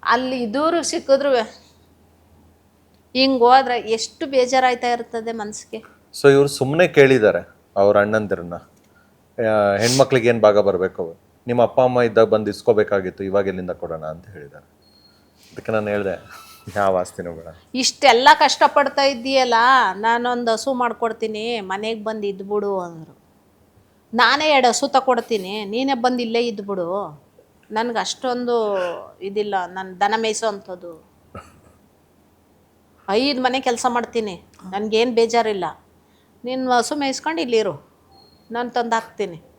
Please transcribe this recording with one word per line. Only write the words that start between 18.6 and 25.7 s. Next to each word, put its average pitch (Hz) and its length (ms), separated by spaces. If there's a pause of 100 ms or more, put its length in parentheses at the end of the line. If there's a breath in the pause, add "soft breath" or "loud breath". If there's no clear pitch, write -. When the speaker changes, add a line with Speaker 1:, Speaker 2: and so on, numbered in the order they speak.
Speaker 1:
ಇದ್ದೀಯಲ್ಲ, 262 500 (420)
ನಾನೊಂದ್ 240 540
ಹಸು 226 240
ಮಾಡ್ಕೊಡ್ತೀನಿ, 226 840
ಮನೆಗ್ 208 440
ಬಂದ್ 220 220
ಇದ್ಬಿಡು" 202 540
ಅಂದ್ರು. 165 400 (960)
"ನಾನೇ 262 360
ಎರಡ್ 262 180
ಹಸು 233 200
ತಕೊಡ್ತೀನಿ, 226 800
ನೀನೇ 254 280